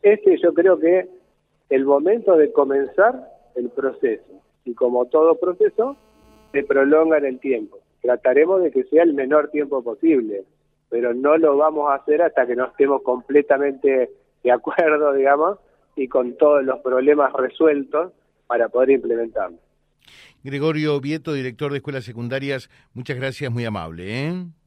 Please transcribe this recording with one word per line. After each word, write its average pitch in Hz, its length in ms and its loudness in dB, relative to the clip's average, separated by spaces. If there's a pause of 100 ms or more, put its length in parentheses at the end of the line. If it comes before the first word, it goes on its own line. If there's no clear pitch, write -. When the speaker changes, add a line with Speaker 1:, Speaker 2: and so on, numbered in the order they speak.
Speaker 1:
Este 403 380 4
yo 170 140 2
creo 170 240 4
que 175 300 0 (600)
el 135 160 0
momento 175 500 2
de 151 160 4
comenzar 139 800 0 (260)
el 120 140 -6
proceso, 123 720 -6 (240)
y 120 80 -10
como 123 320 -2
todo 160 300 4
proceso, 208 600 -2 (560)
se 139 120 -2
prolonga 151 560 2
en 143 60 -4
el 131 140 -6
tiempo. 113 400 -6 (220)
Trataremos 139 600 2
de 160 100 0
que 127 120 -2
sea 156 200 2
el 165 100 2
menor 143 360 0
tiempo 143 320 -4
posible, 117 640 -2 (460)
pero 120 240 -2
no 139 240 2
lo 156 200 4
vamos 151 320 0
a 139 60 2
hacer 151 260 -2
hasta 151 240 0
que 120 100 -4
no 127 100 -2
estemos 139 360 0
completamente 135 1080 0 (340)
de 123 80 2
acuerdo, 151 600 0
digamos, 143 460 0 (360)
y 120 120 -6
con 123 300 -4
todos 147 260 4
los 131 160 -4
problemas 135 540 2
resueltos 147 760 -2 (340)
para 117 220 -2
poder 127 240 0
implementarlo. 113 680 -4 (840)
Speaker 2:
Gregorio 147 580 -4
Vieto, 151 320 -8
director 135 380 -8
de 143 60 -6
Escuelas 135 260 -10
Secundarias, 127 680 -8 (240)
muchas 123 240 -10
gracias, 127 340 -8
muy 120 140 -6
amable, 98 600 -8
¿eh? 180 180 -8 (220)